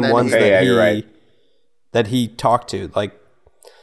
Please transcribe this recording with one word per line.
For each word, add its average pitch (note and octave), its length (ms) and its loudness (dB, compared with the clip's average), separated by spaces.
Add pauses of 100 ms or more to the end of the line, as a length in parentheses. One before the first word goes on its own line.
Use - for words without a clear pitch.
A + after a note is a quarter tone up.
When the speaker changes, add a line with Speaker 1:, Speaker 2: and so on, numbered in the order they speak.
Speaker 1:
and - 20 -2
then A2+ 80 0
Speaker 2:
ones A#2+ 180 0
Speaker 1:
he A2+ 60 0
Speaker 3:
Okay, G#2 120 4
Speaker 2:
that G2 60 4
Speaker 3:
yeah, F#2 60 4
Speaker 2:
he, F#2 60 2
Speaker 3:
you're F#2+ 100 2
right. F2+ 280 0 (880)
Speaker 2:
that A#2 140 0
he A#2+ 200 -2
talked - 420 -2
to. F#2+ 260 -10
Like, G2+ 240 -6 (640)